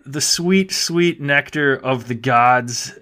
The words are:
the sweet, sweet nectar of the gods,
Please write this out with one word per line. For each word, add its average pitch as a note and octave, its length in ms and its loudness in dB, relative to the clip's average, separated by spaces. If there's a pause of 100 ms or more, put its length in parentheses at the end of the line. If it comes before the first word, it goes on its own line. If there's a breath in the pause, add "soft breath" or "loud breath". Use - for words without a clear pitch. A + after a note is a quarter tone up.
the C#3 160 -8
sweet, F#3+ 520 0
sweet E3+ 480 -2
nectar C#3+ 560 0
of B2 320 -4
the B2 60 -4
gods, B2 880 0